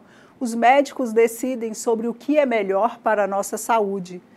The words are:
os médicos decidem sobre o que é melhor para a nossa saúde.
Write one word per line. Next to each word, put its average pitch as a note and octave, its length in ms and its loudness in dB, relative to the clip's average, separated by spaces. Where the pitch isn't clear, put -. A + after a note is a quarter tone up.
os A#3 160 -4
médicos B3+ 560 2
decidem A#3 600 0
sobre A3+ 340 -2
o A3+ 60 -4
que C#4+ 240 -2
é C#4+ 80 4
melhor G#3+ 540 0
para G#3 260 0
a - 20 0
nossa G3 300 -4
saúde. G3 640 -2